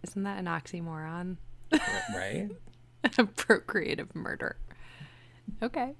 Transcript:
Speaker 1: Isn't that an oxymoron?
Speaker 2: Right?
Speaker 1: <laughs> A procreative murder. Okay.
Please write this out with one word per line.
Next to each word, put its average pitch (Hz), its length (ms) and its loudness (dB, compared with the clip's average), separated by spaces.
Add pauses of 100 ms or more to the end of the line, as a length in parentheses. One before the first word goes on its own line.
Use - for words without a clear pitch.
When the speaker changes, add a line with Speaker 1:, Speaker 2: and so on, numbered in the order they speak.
Speaker 1:
Isn't 196 200 -2
that 196 160 -2
an 180 60 -2
oxymoron? 170 920 -2 (760)
Speaker 2:
Right? 170 340 0 (540)
Speaker 1:
<laughs> - 140 8
A 247 80 10
procreative - 880 0
murder. - 440 -2 (1040)
Okay. 247 360 0